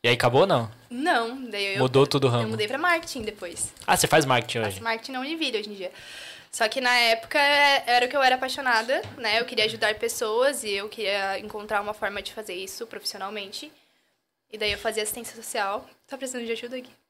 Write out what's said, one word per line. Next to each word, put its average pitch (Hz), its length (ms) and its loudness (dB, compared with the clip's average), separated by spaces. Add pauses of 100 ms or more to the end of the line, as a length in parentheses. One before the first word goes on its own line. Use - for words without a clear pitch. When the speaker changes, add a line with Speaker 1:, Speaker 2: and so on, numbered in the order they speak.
Speaker 1:
E 120 40 4
aí 120 60 6
acabou 123 280 6
ou 196 60 6
não? 120 220 2 (200)
Speaker 2:
Não, 254 600 0
daí 202 260 -4
eu 202 40 0
Speaker 1:
Mudou 135 280 6
todo 139 180 2
o 123 40 4
ramo? 120 140 2
Speaker 2:
eu 110 60 -2
mudei 110 180 -2
pra - 100 -4
marketing 330 440 0
depois. 208 500 -8 (140)
Speaker 1:
Ah, 180 100 4
você - 120 2
faz 156 180 6
marketing 120 340 2
Speaker 2:
Faço 107 100 0
Speaker 1:
hoje? 95 120 -8
Speaker 2:
marketing 226 300 -4
na 262 80 -6
Univille 277 400 -4
hoje 208 100 -8
em 208 60 -12
dia. 185 160 -10 (600)
Só 226 160 2
que 254 140 -2
na 247 160 4
época 226 420 2
era 277 640 6
o 247 40 -4
que 285 80 -2
eu 269 60 4
era 254 120 6
apaixonada, 254 680 0 (160)
né? 226 220 0
Eu 247 60 0
queria 214 200 0
ajudar 220 300 0
pessoas 233 680 0
e 208 80 -4
eu 202 180 -4
queria 196 500 -2
encontrar 208 420 -4
uma 208 120 -6
forma 202 300 -6
de - 100 -12
fazer 214 220 -10
isso 190 320 -10
profissionalmente. 202 840 -10 (800)
E 214 60 -14
daí 208 140 -2
eu 202 80 -4
fazia 214 240 -2
assistência 226 320 -8
social. 220 520 -4 (200)
Tá 269 100 -12
precisando 254 280 -8
de 226 60 -6
ajuda 240 260 -8
aqui? 254 120 -14 (200)